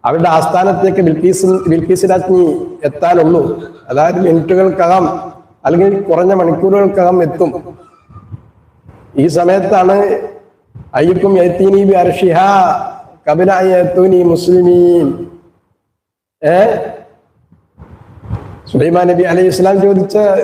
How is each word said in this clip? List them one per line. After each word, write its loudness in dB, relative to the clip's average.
അവരുടെ 0
ആസ്ഥാനത്തേക്ക് 0
ബിൽക്കീസ്, 0
ബിൽക്കീസ് -2
രാജ്ഞി -2
എത്താനുള്ളൂ. -2
അതായത് 0
മിനിറ്റുകൾക്കകം 0
അല്ലെങ്കിൽ 0
കുറഞ്ഞ 0
മണിക്കൂറുകൾക്കകം 0
എത്തും. -6
ഈ 2
സമയത്താണ് 2
അയ്യക്കും 2
യഅ്തീനി 2
ബി 2
അർഷിഹാ 2
ഖബല 2
അൻ 0
യഅ്തൂനി 2
മുസ്ലിമീൻ. 2
ഏ? 2
സുലൈമാൻ 0
നബി 2
അലൈഹി 0
ഇസ്ലാം 0
ചോദിച്ച 0